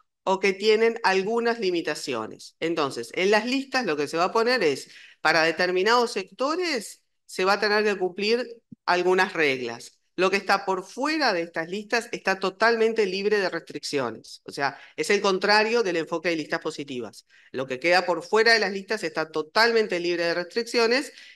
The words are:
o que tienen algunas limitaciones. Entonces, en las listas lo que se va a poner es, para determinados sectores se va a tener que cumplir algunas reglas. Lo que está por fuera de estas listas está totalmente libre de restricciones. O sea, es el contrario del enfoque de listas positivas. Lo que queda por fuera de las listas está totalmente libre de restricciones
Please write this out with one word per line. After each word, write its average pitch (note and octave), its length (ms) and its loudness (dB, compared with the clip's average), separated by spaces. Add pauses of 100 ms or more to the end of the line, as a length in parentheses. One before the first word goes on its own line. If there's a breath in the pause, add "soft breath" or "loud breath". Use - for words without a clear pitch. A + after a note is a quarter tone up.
(240)
o F#3+ 160 0
que G3 120 2
tienen A3 520 2
algunas A3+ 560 0
limitaciones. D3+ 1000 -4
Entonces, D3 560 -4
en F#3 160 0
las G#3+ 160 2
listas C4+ 400 -2
lo D3+ 100 -2
que C#3+ 120 -2
se D#3 100 -4
va F3 60 2
a F#3 80 0
poner A#3 320 2
es, C#3 260 0 (300 loud breath)
para D#3+ 240 4
determinados F#3 680 2
sectores D4 880 -6 (260)
se - 180 -4
va G3 100 4
a G3+ 60 0
tener G#3+ 240 2
que G#3 120 0
cumplir G3+ 500 -2 (380)
algunas F#3 480 2
reglas. B2+ 640 -2 (180)
Lo F#3 140 2
que G3 60 2
está G3 300 0
por F#3 180 -2
fuera C#4 480 -2
de E3+ 80 0
estas E3+ 300 -6
listas G#3+ 420 -4
está F#3+ 260 -2
totalmente A3 680 2
libre G3 320 0
de F#3 100 0
restricciones. C#3+ 960 -6
O - 80 -16
sea, C#3 260 -4 (180 loud breath)
es - 120 -4
el G3+ 140 4
contrario G#3 600 2
del F3 140 -2
enfoque E3 320 -4
de E3+ 80 0
listas D#3 240 -4
positivas. C#3 640 -10 (240 soft breath)
Lo C3 160 -6
que B2+ 140 -6
queda F3+ 240 4
por E3 180 -2
fuera A3 300 4
de A3+ 60 6
las G3 140 -2
listas G3+ 320 -6
está D#3+ 260 -4
totalmente G#3+ 720 2
libre F3 240 -2
de E3+ 100 0
restricciones A#3 760 0 (240 loud breath)